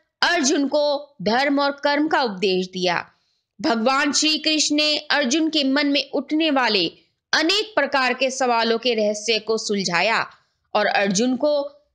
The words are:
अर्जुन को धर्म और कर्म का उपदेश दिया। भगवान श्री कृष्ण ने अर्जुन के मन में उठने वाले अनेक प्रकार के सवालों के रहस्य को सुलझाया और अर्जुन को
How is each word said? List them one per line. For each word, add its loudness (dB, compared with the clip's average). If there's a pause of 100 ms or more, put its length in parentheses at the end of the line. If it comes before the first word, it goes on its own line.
(220)
अर्जुन 2
को -2
धर्म 2
और 2
कर्म 0
का 2
उपदेश -2
दिया। -2 (520)
भगवान 0
श्री 0
कृष्ण 0
ने 0
अर्जुन 0
के 0
मन 0
में -2
उठने -2
वाले 0 (420)
अनेक 0
प्रकार 0
के -2
सवालों 0
के 0
रहस्य 0
को -2
सुलझाया 0 (460)
और 2
अर्जुन 0
को -2 (240)